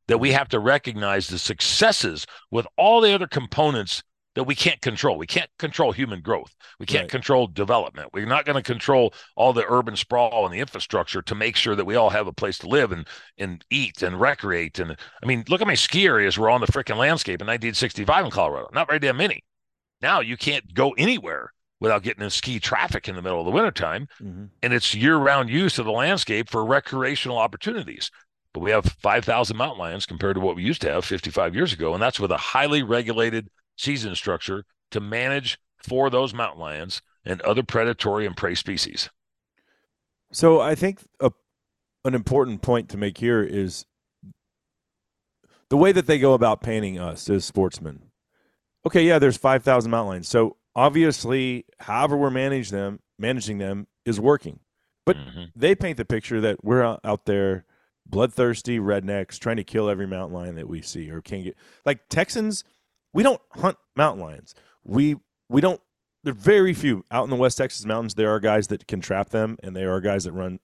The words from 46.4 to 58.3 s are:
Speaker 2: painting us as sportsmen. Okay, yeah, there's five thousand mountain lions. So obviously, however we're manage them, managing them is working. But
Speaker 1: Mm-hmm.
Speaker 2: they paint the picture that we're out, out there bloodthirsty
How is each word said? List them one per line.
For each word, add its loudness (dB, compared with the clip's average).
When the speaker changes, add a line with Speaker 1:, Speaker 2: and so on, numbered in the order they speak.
Speaker 2:
painting -4
us -8
as 2
sportsmen. -2
Okay, 4
yeah, 6
there's 6
five 2
thousand 4
mountain 0
lions. -8
So 2
obviously, 2
however -2
we're 2
manage -2
them, -6
managing -4
them -6
is -2
working. 2
But 2
Speaker 1:
Mm-hmm. -14
Speaker 2:
they 4
paint -4
the -4
picture -2
that 0
we're 4
out, 0
out -2
there 0
bloodthirsty 0